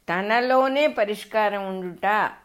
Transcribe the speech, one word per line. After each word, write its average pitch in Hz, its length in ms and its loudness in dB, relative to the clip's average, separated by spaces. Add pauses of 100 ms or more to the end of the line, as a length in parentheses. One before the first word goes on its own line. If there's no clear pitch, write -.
తనలోనే 254 760 2
పరిష్కారం 208 840 -2
ఉండుట 190 640 -2 (140)